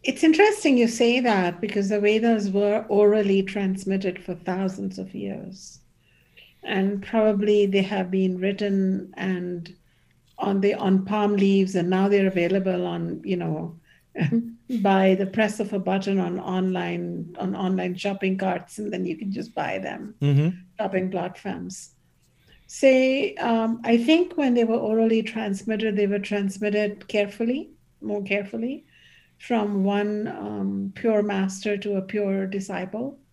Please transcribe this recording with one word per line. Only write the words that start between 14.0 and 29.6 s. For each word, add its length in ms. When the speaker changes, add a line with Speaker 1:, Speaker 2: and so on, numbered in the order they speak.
Speaker 1:
<laughs> 680
by 340
the 100
press 340
of 140
a 60
button 400
on 200
online, 1000
on 160
online 400
shopping 420
carts, 400
and 140
then 140
you 100
can 160
just 240
buy 240
them, 420
Speaker 2:
Mm-hmm. 280
Speaker 1:
shopping 340
platforms. 800
Say, 680
um, 500
I 120
think 380
when 180
they 120
were 120
orally 460
transmitted, 720
they 120
were 120
transmitted 880
carefully, 640
more 220
carefully, 640
from 440